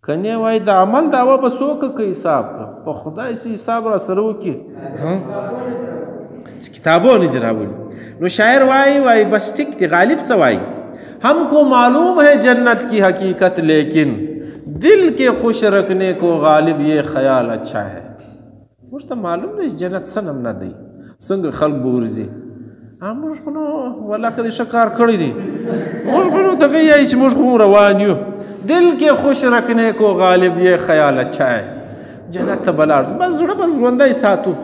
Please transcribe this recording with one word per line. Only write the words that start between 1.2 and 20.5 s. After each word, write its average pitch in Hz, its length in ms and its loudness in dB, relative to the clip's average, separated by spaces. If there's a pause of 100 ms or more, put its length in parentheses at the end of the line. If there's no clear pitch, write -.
به 247 60 2
څوک 277 460 -4
کوي 196 160 -4
حساب 143 460 -2
کا؟ 107 80 -12 (200)
په 156 80 -8 (100)
خدای 220 400 -10
سي 233 100 -8
حساب 226 400 -4
را 196 120 0
سره 185 160 -2
وکي. 214 340 -4 (460)
ها؟ 160 120 -4 (1500)
چې - 120 -20
کتابونه 180 560 2
دي 127 140 -2
راوړي. - 760 -8
نو 175 60 -2 (100)
شاعر 247 320 4
وای، 277 380 4
وای 220 260 4
بس - 240 -2
ټیک 285 220 -4
دی، 180 160 0
غالب 233 320 4
څه 247 160 2
وای؟ 117 140 4 (680)
ہم 285 140 4 (120)
کو 294 140 4 (100)
معلوم 294 480 4
ہے 294 140 8 (100)
جنت 247 440 2
کی 214 140 2
حقیقت 185 560 0 (120)
لیکن 151 440 2 (680)
دل 392 160 6 (160)
کے 262 120 2 (120)
خوش 226 220 0
رکھنے 190 560 2
کو 175 100 0 (160)
غالب 156 360 4
یہ 151 200 2 (120)
خیال 131 360 2
اچھا 107 420 -6
ہے. 87 100 -14 (920)
موږ 277 180 -16
ته 254 60 -8 (120)
معلوم 185 300 -4
دی 349 120 -4
چې 175 140 -10
جنت 180 200 -6 (100)
څه 214 140 -4
نم 139 200 -8
نه 110 140 -4